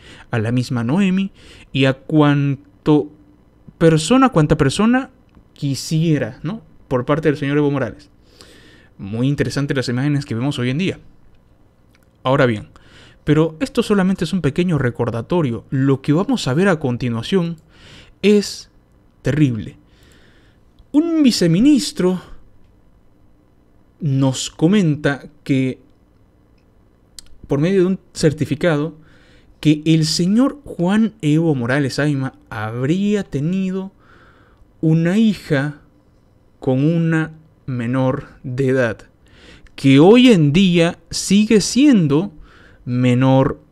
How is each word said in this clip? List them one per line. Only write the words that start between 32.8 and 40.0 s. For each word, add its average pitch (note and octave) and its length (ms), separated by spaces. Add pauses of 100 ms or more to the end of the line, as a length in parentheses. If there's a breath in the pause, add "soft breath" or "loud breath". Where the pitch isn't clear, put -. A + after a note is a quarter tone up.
tenido F#3 680 (880 soft breath)
una E3 380
hija D3+ 640 (800)
con C3 260
una D#3+ 460 (340)
menor C3 640 (160)
de B2+ 240
edad, B2+ 300 (800 loud breath)
que C3+ 240
hoy A#3+ 320